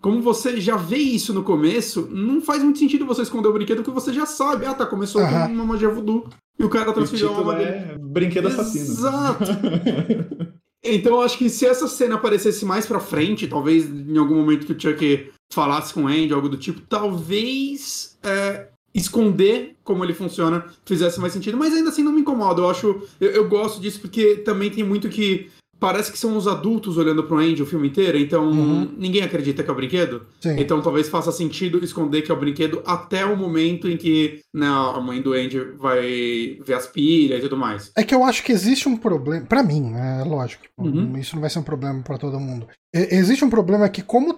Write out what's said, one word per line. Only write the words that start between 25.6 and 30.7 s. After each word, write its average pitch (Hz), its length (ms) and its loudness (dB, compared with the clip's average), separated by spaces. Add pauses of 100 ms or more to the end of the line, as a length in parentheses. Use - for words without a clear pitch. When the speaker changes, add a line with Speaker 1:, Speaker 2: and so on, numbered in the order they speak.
Speaker 1:
parece 196 300 0
que - 60 -12
são 220 200 -2
os 196 100 0
adultos 196 500 -2
olhando 156 280 2
pro 156 140 0
Andy 156 220 2
o 139 40 0
filme 147 240 -2
inteiro, 170 280 2
então 151 320 2
Speaker 2:
Uhum. 156 480 2
Speaker 1:
ninguém 190 260 0
acredita 147 400 -2
que - 60 -6
é 151 40 0
o - 20 -2
brinquedo. 127 520 -2 (120)
Speaker 2:
Sim. 160 200 -2
Speaker 1:
Então 147 220 2